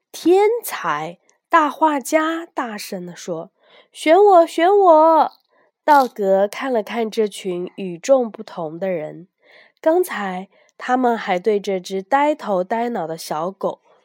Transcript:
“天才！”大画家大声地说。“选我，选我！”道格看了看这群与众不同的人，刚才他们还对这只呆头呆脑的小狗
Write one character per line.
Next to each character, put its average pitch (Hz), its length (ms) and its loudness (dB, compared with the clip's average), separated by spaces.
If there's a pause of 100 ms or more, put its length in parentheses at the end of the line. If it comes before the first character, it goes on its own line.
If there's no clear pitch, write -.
(120)
“天 381 360 2 (140)
才！” 156 560 -6 (300)
大 311 220 2
画 302 280 0
家 320 480 -2
大 233 300 -10
声 185 300 -12
地 175 100 -16
说。 165 340 -10 (400)
“选 330 320 4
我， 370 240 8
选 330 240 2
我！” 330 640 6 (500)
道 277 240 4
格 196 400 2
看 262 260 -6
了 226 100 0
看 220 280 -6
这 214 160 -2
群 180 500 -8
与 185 200 -8
众 247 340 2
不 214 120 -18
同 165 360 -10
的 190 120 -6
人， 156 380 -8 (520)
刚 339 240 2
才 196 440 -8 (300)
他 254 180 -2
们 240 200 0
还 196 220 -4
对 208 200 0
这 196 220 -4
只 190 220 -8
呆 285 320 0
头 202 280 -4
呆 233 280 -4
脑 196 160 -6
的 160 100 -8
小 165 340 -6
狗 190 300 -6 (240)